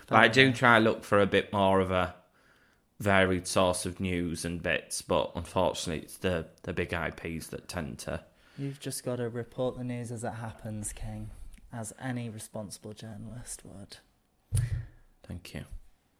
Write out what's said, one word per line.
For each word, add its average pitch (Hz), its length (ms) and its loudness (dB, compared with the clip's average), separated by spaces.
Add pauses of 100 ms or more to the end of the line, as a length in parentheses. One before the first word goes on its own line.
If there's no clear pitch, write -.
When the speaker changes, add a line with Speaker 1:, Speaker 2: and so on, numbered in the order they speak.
Speaker 1:
But 113 120 6
I 117 100 10
do 131 200 8
Speaker 2:
Okay. 131 40 4
Speaker 1:
try 120 260 8
to 110 60 8
look - 180 2
for - 160 4
a 101 80 6
bit 95 240 4
more 95 300 4
of 92 100 2
a 90 240 0 (840)
varied 95 460 4
source 92 400 2
of 87 140 -6
news 87 440 -2
and 85 160 -4
bits, - 420 -2
but - 340 2
unfortunately 87 680 0
it's - 140 -18
the, 90 280 0 (200)
the 98 80 -6
big 87 200 -4
I 82 180 -2
Ps 82 380 -8
that - 200 -12
tend 73 320 -8
to - 240 -6 (340)
Speaker 2:
You've 139 220 -8
just - 240 -8
gotta 123 240 -4
report 123 500 -4
the 123 60 -6
news 120 260 -6
as 117 140 -8
it 113 80 -4
happens, 110 600 -8
King, 110 380 -8 (420)
as 113 200 -10 (100)
any 123 260 -6
responsible 107 640 -12
journalist 110 720 -14
would. 98 340 -18 (1200)
Speaker 1:
Thank - 320 -12
you. 76 60 -8 (580)